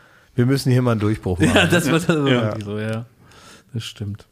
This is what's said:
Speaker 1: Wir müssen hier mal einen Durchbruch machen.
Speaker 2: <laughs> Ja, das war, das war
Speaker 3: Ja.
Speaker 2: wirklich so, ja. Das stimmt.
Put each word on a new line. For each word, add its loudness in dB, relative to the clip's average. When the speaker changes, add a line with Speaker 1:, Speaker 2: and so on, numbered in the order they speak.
Speaker 1:
Wir 2
müssen 2
hier 4
mal 2
einen 0
Durchbruch -2
machen. 4
Speaker 2:
<laughs> 0
Ja, 4
das 2
war, 2
das -2
war 2
Speaker 3:
Ja. 4
Speaker 2:
wirklich -6
so, -6
ja. -6
Das -6
stimmt. -12